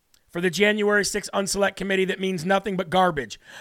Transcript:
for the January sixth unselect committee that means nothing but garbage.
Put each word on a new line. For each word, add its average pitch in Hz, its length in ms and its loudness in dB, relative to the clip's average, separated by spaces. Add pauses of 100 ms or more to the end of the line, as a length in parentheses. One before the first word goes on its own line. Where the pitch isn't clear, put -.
(300)
for 175 100 -8
the 180 100 2
January 208 540 2
sixth - 300 -6
unselect 196 420 0
committee 190 300 0
that 180 140 -4
means 185 260 -4
nothing 196 320 0
but 175 120 -4
garbage. 170 500 0 (220)